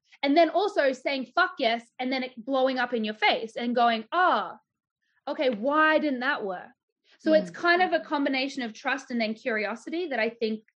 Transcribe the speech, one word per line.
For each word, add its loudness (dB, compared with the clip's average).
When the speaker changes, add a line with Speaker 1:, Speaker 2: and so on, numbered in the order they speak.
Speaker 1:
And 2
then 6
also 0
saying -6
fuck 2
yes, 0
and -4
then -2
it -10
blowing 0
up -2
in -2
your -4
face -2
and -4
going, 2
"Oh, 2
okay, -2
why 2
didn't -2
that -4
work?" -10
So 2
it's 2
Speaker 2:
Mm. -20
Speaker 1:
kind 2
of 2
a 2
combination -2
of -8
trust -6
and -2
then -2
curiosity -4
that -4
I 0
think -4